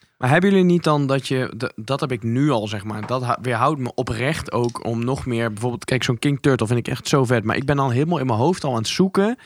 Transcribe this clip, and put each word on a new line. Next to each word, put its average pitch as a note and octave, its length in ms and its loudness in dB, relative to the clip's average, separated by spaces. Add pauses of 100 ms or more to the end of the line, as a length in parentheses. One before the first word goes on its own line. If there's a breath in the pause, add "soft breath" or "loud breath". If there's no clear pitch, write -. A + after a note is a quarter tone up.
(180)
Maar B2 140 0
hebben F3+ 180 6
jullie F#3+ 160 6
niet F3 180 4
dan D3 240 2
dat C3+ 200 0
je, C3 300 -2
d-, A#2+ 180 -6
dat C3+ 240 -6
heb C#3+ 120 -4
ik A#2 120 -6
nu B2+ 260 0
al, A2 180 0
zeg G#2 160 -8
maar, G#2+ 240 -8
dat B2 160 -4
ha-, A#2+ 180 -2
weerhoudt C3 380 0
me B2 160 -6
oprecht B2+ 560 -4
ook A#2+ 340 -2
om A2+ 200 -4
nog B2+ 200 -4
meer, A#2 260 -2
bijvoorbeeld, A#2 340 -6
kijk, B2+ 180 0
zo'n B2 160 0
King C#3+ 220 0
Turtle B2 260 2
vind B2 120 0
ik - 80 -6
echt - 200 -6
zo C3+ 180 4
vet, A2+ 180 2
maar A2 120 0
ik C#3 100 -2
ben C#3+ 100 2
dan C3+ 160 0
helemaal D#3 280 0
in C3 60 -2
mijn A#2 140 0
hoofd E3 240 2
al C#3+ 80 -2
aan A#2 60 0
het A2+ 100 -2
zoeken G3 580 2